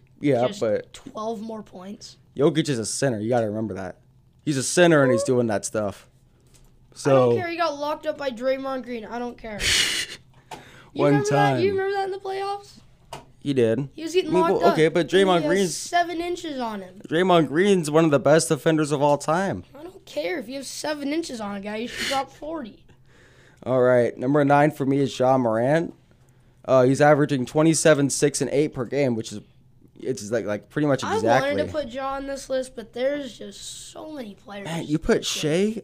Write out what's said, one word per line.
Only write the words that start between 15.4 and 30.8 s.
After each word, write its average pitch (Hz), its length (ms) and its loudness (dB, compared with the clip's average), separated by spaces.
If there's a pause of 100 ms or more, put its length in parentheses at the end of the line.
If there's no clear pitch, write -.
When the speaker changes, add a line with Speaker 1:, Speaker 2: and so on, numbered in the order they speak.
Speaker 2:
has - 20 -2
Speaker 1:
Green's 180 320 0
Speaker 2:
seven 339 460 -2
inches 349 360 -6
on 220 220 -6
him. 185 260 -18
Speaker 1:
Draymond 170 420 4
Green's 175 420 2
one 165 160 4
of 156 40 4
the 139 80 4
best 151 300 4
defenders 156 440 0
of 143 100 0
all 147 160 4
time. 156 460 -2 (140)
Speaker 2:
I 302 40 -18
don't 381 240 -18
care. 339 320 -6
If 208 100 -10
you 262 60 -12
have 269 100 -10
seven 285 480 -6
inches 311 260 -4
on 202 160 -8
a 196 60 -8
guy, 208 160 -8
you 233 120 -6
should - 200 -8
drop 269 220 -2
forty. 302 560 -12 (800)
Speaker 1:
All 127 160 2
right, 123 340 4
number 143 260 2
nine 143 280 4
for 143 160 -4
me 135 140 2
is 131 180 -2
Ja 127 180 4
Morant. 127 560 0 (720)
Uh, 131 200 6
he's 135 180 4
averaging 143 420 4
twenty-seven, 156 640 4
six, - 320 0
and 135 100 0
eight 147 220 0
per 127 140 -6
game, 127 300 0
which 110 160 -8
is, 104 80 -12 (600)
it's, 104 300 -6
like, 110 160 -2
like, 104 240 -6
pretty 151 180 0